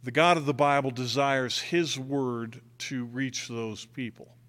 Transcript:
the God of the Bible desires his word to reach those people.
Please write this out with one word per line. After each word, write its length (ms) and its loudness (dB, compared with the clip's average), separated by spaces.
the 80 -6
God 240 6
of 100 -2
the 80 2
Bible 380 4
desires 680 0
his 380 0
word 640 -4
to 260 -6
reach 420 -6
those 380 -6
people. 500 -12